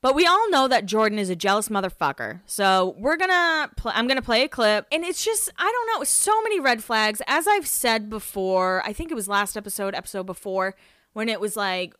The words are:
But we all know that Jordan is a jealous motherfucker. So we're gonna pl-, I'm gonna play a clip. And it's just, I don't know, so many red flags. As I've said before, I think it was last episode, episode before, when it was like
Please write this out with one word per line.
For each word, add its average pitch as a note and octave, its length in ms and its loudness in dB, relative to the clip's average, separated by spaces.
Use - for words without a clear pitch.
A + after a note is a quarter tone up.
But C4 120 4
we E4 120 6
all G4+ 240 4
know C4+ 180 4
that A#3 160 4
Jordan G#3+ 340 2
is F#3+ 120 -2
a F#3 40 -2
jealous G3+ 360 0
motherfucker. F3 720 -4
So F#3+ 540 2
we're C4+ 180 0
gonna E4+ 580 2
pl-, - 200 -6
I'm A3+ 120 0
gonna C4 140 0
play A#3 220 2
a D4 80 0
clip. G#3+ 420 2
And E4 100 0
it's F4 220 -4
just, A4 320 -2
I - 80 -2
don't A4+ 340 0
know, D#4 60 -4
so A4 380 2
many G#4+ 180 -2
red A#3+ 240 0
flags. G#3+ 420 0
As G#3 220 0
I've G4+ 180 2
said A3+ 440 0
before, F#3+ 760 0
I G#3+ 80 -6
think D#4+ 180 -8
it E4 40 -4
was G3 140 -6
last G3+ 280 0
episode, G3+ 380 -6
episode F#3+ 320 -8
before, F#3+ 480 -4
when A3 160 -4
it G#3 100 -4
was G#3 160 -4
like F#3 440 -4